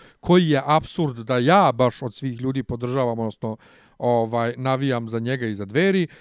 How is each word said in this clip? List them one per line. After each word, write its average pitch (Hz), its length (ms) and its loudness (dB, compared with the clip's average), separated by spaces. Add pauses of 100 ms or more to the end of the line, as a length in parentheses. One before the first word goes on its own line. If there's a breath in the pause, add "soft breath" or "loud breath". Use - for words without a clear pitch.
(200 loud breath)
koji 175 280 4
je 139 180 2
apsurd 151 500 0
da 120 220 -2
ja 151 340 6
baš 120 300 0
od 120 120 -8
svih 123 260 -8
ljudi 131 220 -4
podržavam, 123 560 -4
odnosno, 110 380 -6 (420 soft breath)
ovaj, 117 580 0
navijam 127 520 -2
za 117 100 -4
njega 123 280 -4
i 107 80 -4
za 101 100 -8
Dveri, 175 420 0 (140 loud breath)